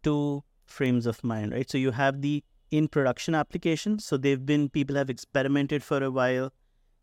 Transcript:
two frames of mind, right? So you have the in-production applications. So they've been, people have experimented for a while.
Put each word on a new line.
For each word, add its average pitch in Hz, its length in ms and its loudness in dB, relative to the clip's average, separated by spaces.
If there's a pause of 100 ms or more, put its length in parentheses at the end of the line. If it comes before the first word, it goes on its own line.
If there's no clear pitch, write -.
two 147 400 0 (220)
frames 123 400 0
of 117 180 -2
mind, 110 300 -4
right? 127 160 -4
So - 80 -2
you 131 140 2
have 139 300 0
the 143 220 -2 (280)
in-production 151 600 0
applications. 165 720 -2
So - 140 -2
they've 135 280 0
been, 147 220 2
people 139 300 -2
have 135 120 0
experimented 139 720 0
for 139 220 0
a 135 80 -2
while. 127 400 0 (520)